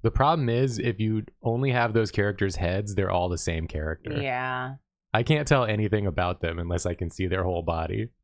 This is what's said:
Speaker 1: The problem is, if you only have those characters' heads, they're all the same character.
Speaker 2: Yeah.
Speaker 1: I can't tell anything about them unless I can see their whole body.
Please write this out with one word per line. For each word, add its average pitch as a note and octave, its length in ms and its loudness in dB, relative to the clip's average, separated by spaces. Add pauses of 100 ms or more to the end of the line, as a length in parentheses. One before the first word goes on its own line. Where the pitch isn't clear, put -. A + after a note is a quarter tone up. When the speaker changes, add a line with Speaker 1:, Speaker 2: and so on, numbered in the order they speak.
Speaker 1:
The A2+ 100 2
problem C#3+ 360 4
is, A#2+ 300 2
if A2+ 220 -2
you G#2+ 240 0 (180)
only B2 300 0
have A#2+ 200 2
those A2 200 2
characters' G2+ 420 0
heads, F#2+ 400 -2
they're F#2+ 160 0
all F2+ 180 2
the F2 80 0
same E2 300 -2
character. D#2 460 -6 (100)
Speaker 2:
Yeah. B2+ 520 -4 (380)
Speaker 1:
I A#2 120 2
can't D3+ 240 2
tell C3 160 6
anything G#2+ 420 0
about F2+ 340 -2
them E2 200 -2
unless E2+ 260 -2
I F2 80 -2
can E2+ 160 -4
see F#2 160 -4
their F#2 160 0
whole F2 220 -2
body. E2+ 460 -2 (140)